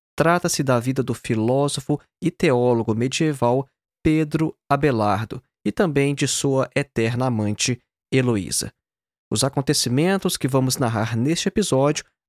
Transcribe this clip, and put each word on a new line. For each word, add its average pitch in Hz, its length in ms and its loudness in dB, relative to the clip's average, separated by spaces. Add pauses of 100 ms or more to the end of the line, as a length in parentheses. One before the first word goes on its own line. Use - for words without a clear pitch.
(180)
Trata-se 165 460 2
da 127 160 2
vida 131 240 -2
do 120 100 -2
filósofo 131 880 -2 (180)
e 170 120 -2
teólogo 123 640 2
medieval 131 720 0 (360)
Pedro 156 540 0 (100)
Abelardo 110 760 0 (200)
e 208 80 -2
também 143 440 0
de 139 120 -2
sua 135 480 0
eterna 123 520 -2
amante, 107 520 -2 (320)
Heloísa. 123 600 0 (580)
Os 110 120 0
acontecimentos 147 960 0
que - 100 -4
vamos 131 300 0
narrar 113 380 -2
neste 143 320 0
episódio 151 560 0 (260)